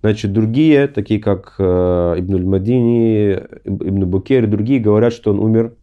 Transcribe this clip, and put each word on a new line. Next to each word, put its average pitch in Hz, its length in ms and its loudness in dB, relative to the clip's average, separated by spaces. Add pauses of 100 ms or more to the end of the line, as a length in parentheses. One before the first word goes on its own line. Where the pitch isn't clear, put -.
Значит, 107 300 -2
другие, 139 540 2
такие 110 320 -4
как, 101 400 -4
э, 90 600 0
Ибн 92 160 -4
аль-Мадини, 104 1040 0 (240)
Иб-, 95 240 -6
Ибн 98 160 0
Букейр 95 400 0
и - 20 0
другие, 110 320 0
говорят, 110 340 2
что 107 200 -2
он 101 80 -2
умер 113 320 0 (100)